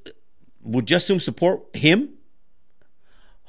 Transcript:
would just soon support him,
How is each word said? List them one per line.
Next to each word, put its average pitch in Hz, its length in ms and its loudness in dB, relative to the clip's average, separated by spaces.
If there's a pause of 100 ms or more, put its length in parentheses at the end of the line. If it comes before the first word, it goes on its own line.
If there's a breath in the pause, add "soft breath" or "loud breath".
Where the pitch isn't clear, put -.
(640)
would 113 240 -4
just 175 200 0
soon 190 140 0
support - 540 -2
him, 190 360 2 (1400)